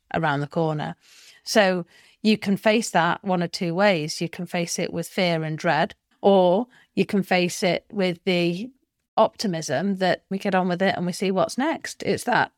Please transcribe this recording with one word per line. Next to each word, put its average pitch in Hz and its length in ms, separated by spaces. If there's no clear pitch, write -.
around 151 280
the 143 60
corner. 156 500
So 185 420
you 214 160
can 202 200
face 220 340
that 170 320
one 185 180
of 175 100
two 170 220
ways. 175 460
You 170 80
can 180 180
face 170 320
it 185 140
with 170 160
fear 170 360
and 156 140
dread, 165 380
or 196 460
you 196 120
can 196 180
face 180 400
it 175 280
with 185 340
the 175 440
optimism 185 800
that 185 340
we 196 80
get 196 160
on 185 140
with 180 140
it 190 160
and 180 80
we 175 80
see 190 180
what's 185 260
next. - 460
It's - 220
that 196 320